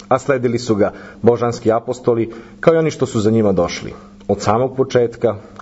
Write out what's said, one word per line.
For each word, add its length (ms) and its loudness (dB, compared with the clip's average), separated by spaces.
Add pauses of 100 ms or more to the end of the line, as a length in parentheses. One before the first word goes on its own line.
a 100 2
sledili 400 0
su 160 0
ga 180 0 (300)
božanski 500 2
apostoli, 580 -2 (300)
kao 140 4
i 40 4
oni 120 0
što 160 -2
su 140 -2
za 100 4
njima 220 4
došli. 400 -2 (360)
Od 120 0
samog 360 0
početka, 600 0 (260)